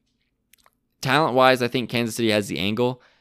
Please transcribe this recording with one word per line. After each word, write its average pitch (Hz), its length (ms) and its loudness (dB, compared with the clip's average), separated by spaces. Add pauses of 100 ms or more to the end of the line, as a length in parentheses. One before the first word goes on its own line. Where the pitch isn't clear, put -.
(1000)
Talent-wise, 131 600 2
I 120 60 -2
think 120 220 -4
Kansas 117 260 -4
City 113 160 0
has 104 160 0
the 78 120 -6
angle. 117 420 -2 (200)